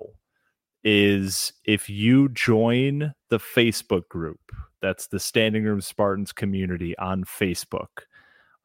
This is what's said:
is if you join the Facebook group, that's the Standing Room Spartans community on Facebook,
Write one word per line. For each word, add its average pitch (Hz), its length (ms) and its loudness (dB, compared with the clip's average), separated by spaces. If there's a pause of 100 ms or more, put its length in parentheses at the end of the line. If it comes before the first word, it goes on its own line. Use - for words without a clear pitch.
(880)
is 101 640 2 (120)
if 107 260 0
you 120 380 4
join 127 840 0 (160)
the 113 120 0
Facebook - 680 0
group, 80 440 -10 (280)
that's - 280 -4
the 101 100 -6
Standing 110 460 0
Room 104 160 0
Spartans 101 500 -2
community 90 680 -4
on 92 260 -4
Facebook, - 800 -6 (600)